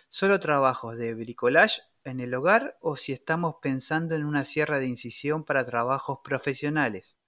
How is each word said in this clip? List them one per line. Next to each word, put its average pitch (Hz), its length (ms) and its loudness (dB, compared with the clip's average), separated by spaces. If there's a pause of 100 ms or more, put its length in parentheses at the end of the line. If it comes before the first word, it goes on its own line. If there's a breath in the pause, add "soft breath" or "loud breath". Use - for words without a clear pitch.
solo 196 320 2
trabajos 131 560 2
de 117 180 -4
bricolage 123 680 2 (200)
en 127 180 -8
el 123 140 -6
hogar 208 460 2
o 151 160 -2
si - 160 -6
estamos 165 500 -2
pensando 160 520 -2
en 151 100 -2
una 147 200 0
sierra 151 340 0
de 131 80 0
incisión 139 580 -4
para 135 200 2
trabajos 123 600 -2
profesionales. 139 1040 -2